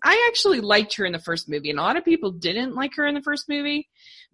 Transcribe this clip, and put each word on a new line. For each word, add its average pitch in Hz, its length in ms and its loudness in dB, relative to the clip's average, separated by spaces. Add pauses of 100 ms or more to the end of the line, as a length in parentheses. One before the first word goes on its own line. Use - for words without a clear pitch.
I 440 260 4
actually 392 320 2
liked 208 340 2
her 202 100 -2
in 180 80 -2
the 165 60 -6
first 165 300 -6
movie, 147 200 -4
and 147 100 -2
a - 20 -2
lot 214 160 2
of 339 80 -4
people 330 260 2
didn't 185 440 -4
like 269 200 -4
her 294 120 0
in 285 80 0
the 285 60 -4
first 294 280 -4
movie, 294 400 -2 (440)